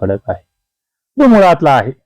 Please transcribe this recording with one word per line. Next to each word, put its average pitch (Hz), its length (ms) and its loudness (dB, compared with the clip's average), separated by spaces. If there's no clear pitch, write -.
खडक 98 280 -8
आहे, - 180 -12
जो 285 80 2
मुळातला 175 440 2
आहे. 120 200 -2